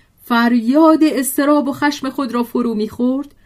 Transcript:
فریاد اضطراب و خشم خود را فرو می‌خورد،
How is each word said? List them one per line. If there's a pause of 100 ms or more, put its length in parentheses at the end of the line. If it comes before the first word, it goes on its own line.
(220)
فریاد
اضطراب
و
خشم
خود
را
فرو
می‌خورد، (120)